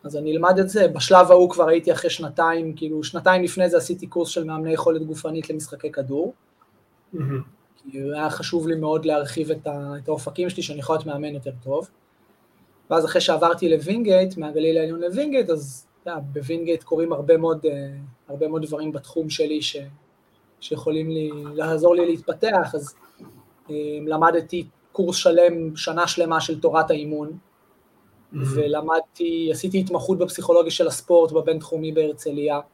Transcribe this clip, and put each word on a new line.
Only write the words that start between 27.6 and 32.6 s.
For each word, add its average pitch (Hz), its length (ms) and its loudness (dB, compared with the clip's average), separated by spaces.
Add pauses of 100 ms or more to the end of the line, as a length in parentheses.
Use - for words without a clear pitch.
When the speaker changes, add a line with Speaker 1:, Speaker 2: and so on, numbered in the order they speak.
Speaker 2:
מהמם. 135 220 -6
Speaker 1:
ולמדתי, 160 960 -2
עשיתי 190 280 -2
התמחות 185 380 -2
בפסיכולוגיה 170 520 2
של 170 160 0
הספורט 160 460 4
בבינתחומי 160 600 -2
בהרצליה 151 680 -2 (140)